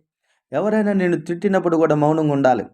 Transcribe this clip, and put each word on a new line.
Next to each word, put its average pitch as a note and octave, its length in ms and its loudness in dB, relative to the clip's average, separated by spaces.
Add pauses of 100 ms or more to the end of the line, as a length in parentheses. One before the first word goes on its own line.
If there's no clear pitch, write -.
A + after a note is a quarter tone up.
(520)
ఎవరైనా G#3 420 -2
నిన్ను F3+ 280 0
తిట్టినప్పుడు F3 560 -2
కూడా D#3 180 2
మౌనంగా D3+ 380 0
ఉండాలి. B2+ 300 2 (100)